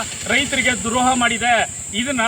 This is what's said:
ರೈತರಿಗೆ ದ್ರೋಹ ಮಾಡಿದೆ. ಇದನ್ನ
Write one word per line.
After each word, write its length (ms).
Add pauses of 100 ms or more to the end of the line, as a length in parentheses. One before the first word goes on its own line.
(320)
ರೈತರಿಗೆ 400
ದ್ರೋಹ 420
ಮಾಡಿದೆ. 560 (240)
ಇದನ್ನ 340